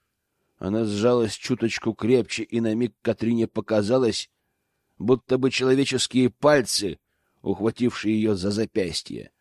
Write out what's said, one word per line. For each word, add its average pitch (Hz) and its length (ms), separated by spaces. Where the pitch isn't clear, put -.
она 107 280
сжалась 110 480
чуточку - 600
крепче, 117 500
и - 180
на 113 120
миг 117 280
Катрине 113 460
показалось, 110 840
будто 127 400
бы 131 140
человеческие 131 800
пальцы, 120 680
ухватившие 110 760
её 107 200
за 95 160
запястье, 90 880